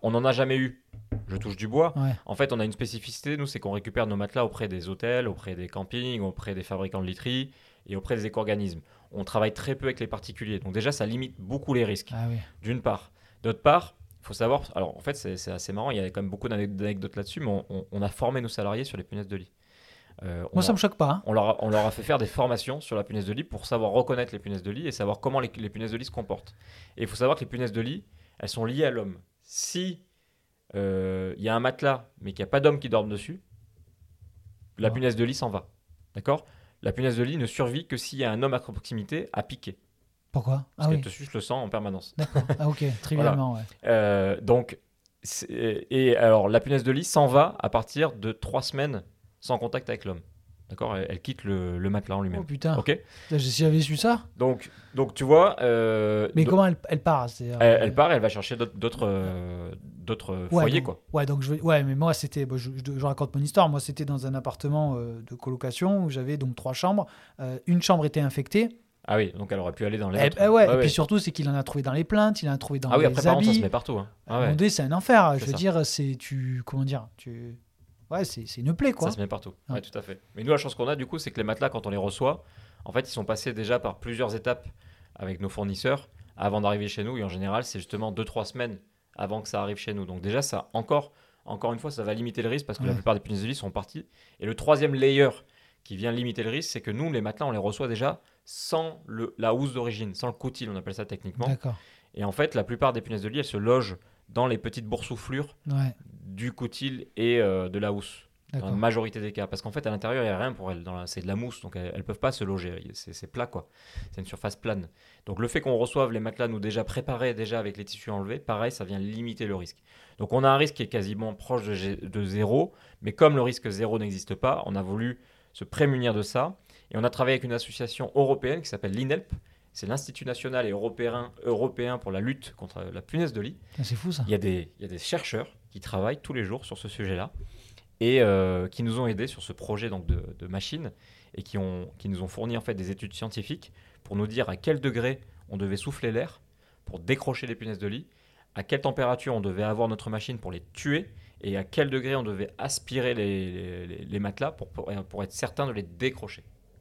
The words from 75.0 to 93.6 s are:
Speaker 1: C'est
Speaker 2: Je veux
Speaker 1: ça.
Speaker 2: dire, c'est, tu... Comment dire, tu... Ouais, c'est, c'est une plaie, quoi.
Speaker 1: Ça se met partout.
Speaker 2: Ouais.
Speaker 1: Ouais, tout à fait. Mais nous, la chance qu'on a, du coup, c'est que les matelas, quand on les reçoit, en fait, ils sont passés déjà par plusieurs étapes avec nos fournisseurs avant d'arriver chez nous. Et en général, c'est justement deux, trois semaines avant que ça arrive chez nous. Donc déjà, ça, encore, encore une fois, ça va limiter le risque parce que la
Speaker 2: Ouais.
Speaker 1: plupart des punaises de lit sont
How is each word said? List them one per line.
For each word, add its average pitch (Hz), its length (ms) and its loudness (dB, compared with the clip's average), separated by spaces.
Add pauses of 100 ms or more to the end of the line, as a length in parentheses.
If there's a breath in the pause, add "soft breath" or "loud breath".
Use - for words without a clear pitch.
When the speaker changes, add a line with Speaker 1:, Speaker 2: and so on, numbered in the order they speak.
Speaker 1:
C'est 135 60 2
Speaker 2:
Je 123 60 -2
veux 139 80 0
Speaker 1:
ça. - 40 0
Speaker 2:
dire, 165 280 4
c'est, 139 300 0
tu... 127 480 -4
Comment 135 200 -2
dire, 135 240 -4 (100)
tu... 120 400 -14 (540)
Ouais, 180 120 0
c'est, 117 220 -6
c'est - 160 -10
une 143 140 2
plaie, 269 160 4
quoi. - 180 0
Speaker 1:
Ça 113 60 -2
se - 60 -4
met 101 40 0
partout. 101 300 -8 (120)
Speaker 2:
Ouais. 135 80 -4
Speaker 1:
Ouais, 101 60 -4
tout - 160 -12
à 104 60 -6
fait. 95 160 -12 (160)
Mais 110 80 -8
nous, 131 80 0
la 147 60 8
chance 143 180 -4
qu'on 120 120 0
a, 147 80 0
du 131 120 -4
coup, 165 100 -8
c'est - 140 -8
que - 60 -8
les 113 60 0
matelas, 110 260 0
quand 110 180 -6
on - 20 -2
les 101 80 -2
reçoit, 104 460 0 (420 soft breath)
en - 60 -10
fait, 131 180 0
ils - 20 -16
sont 107 140 -6
passés 110 260 -4
déjà 110 280 0
par 104 200 -4
plusieurs 120 360 -2
étapes 123 320 -4 (480 soft breath)
avec 95 240 -8
nos 98 100 -4
fournisseurs 107 600 -2 (280 soft breath)
avant 104 240 0
d'arriver 104 260 0
chez 101 160 -6
nous. 123 140 -6
Et 110 60 -4
en 95 60 -4
général, 98 340 -2
c'est 107 160 -10
justement 107 320 -6
deux, 104 140 -4
trois 110 200 -4
semaines 120 320 -6 (380)
avant 104 260 -4
que 104 80 -16
ça 101 140 -2
arrive 101 140 -4
chez 107 180 -6
nous. 98 100 -6
Donc 90 160 -10
déjà, 107 220 0
ça, - 300 -6
encore, 143 400 0 (320 soft breath)
encore 107 280 -4
une 113 60 -6
fois, 156 100 -8
ça 117 140 -6
va 104 100 -2
limiter 117 300 -4
le 113 60 -2
risque 143 180 -4
parce 104 100 -6
que - 60 -6
la 127 60 0
Speaker 2:
Ouais. 127 60 2
Speaker 1:
plupart 110 200 2
des 101 60 -2
punaises 101 200 -4
de 107 60 -2
lit 135 80 -4
sont 98 160 -6